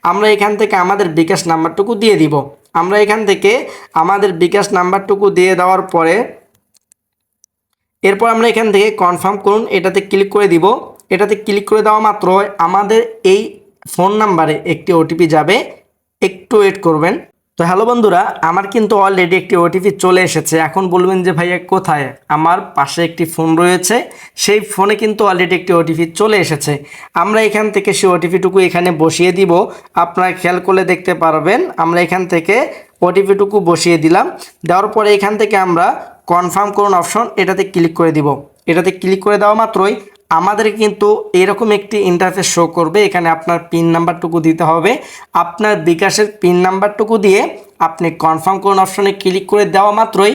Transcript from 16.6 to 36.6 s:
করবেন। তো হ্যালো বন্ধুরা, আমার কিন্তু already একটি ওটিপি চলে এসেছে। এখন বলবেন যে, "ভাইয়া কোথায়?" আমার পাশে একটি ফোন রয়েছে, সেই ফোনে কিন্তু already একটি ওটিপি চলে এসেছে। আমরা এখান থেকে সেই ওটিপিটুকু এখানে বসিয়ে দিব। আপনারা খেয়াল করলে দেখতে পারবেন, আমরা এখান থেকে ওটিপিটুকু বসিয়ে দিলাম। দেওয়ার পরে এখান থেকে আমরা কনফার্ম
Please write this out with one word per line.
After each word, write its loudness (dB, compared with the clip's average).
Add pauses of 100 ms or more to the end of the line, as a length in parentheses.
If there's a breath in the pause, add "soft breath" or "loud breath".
করবেন। 0 (360)
তো 0
হ্যালো 2
বন্ধুরা, 2
আমার -2
কিন্তু 0
already 2
একটি 0
ওটিপি 0
চলে 2
এসেছে। -2
এখন -2
বলবেন 0
যে, -2
"ভাইয়া -2
কোথায়?" -2 (220)
আমার 0 (160)
পাশে -2
একটি -4
ফোন -2
রয়েছে, 2 (400 loud breath)
সেই 0
ফোনে -2
কিন্তু -2
already 0
একটি -2
ওটিপি 0
চলে 0
এসেছে। -2 (420 loud breath)
আমরা 0
এখান 0
থেকে 0
সেই 2
ওটিপিটুকু 0
এখানে 2
বসিয়ে 0
দিব। 2 (420 loud breath)
আপনারা 0
খেয়াল -2
করলে 0
দেখতে -2
পারবেন, 0
আমরা 0
এখান -2
থেকে 0 (480 loud breath)
ওটিপিটুকু 2
বসিয়ে 2
দিলাম। 2 (360 loud breath)
দেওয়ার 0
পরে 2
এখান -2
থেকে 0
আমরা 2 (400)
কনফার্ম 0